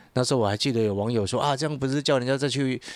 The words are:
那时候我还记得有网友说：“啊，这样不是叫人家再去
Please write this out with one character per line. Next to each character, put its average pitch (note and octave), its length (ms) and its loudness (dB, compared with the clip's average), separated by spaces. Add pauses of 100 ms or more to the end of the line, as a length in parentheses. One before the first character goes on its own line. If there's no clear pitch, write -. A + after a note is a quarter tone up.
(140)
那 B2+ 100 0
时 C3+ 100 0
候 C3 60 2
我 G#2+ 80 2
还 G2+ 100 0
记 C#3 140 -2
得 A2+ 100 2
有 G#2 140 2
网 G#2 160 0
友 A2 160 2
说 - 140 -2
：“啊， C#3+ 140 2
这 D3+ 120 -4
样 D3+ 100 -4
不 C3+ 100 -2
是 C#3+ 140 0
叫 C#3+ 160 2
人 B2 80 0
家 C3+ 100 2
再 C#3 140 -2
去 C3 320 -2 (140)